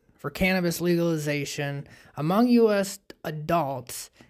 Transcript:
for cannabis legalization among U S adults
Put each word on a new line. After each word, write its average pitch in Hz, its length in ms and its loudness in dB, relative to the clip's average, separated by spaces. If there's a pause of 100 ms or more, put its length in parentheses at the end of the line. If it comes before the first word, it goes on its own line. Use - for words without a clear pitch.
(160)
for 143 140 -10
cannabis 185 500 0
legalization 151 1080 -2 (300)
among 185 320 2
U 233 240 6
S 196 260 -2 (260)
adults 151 840 -4 (200)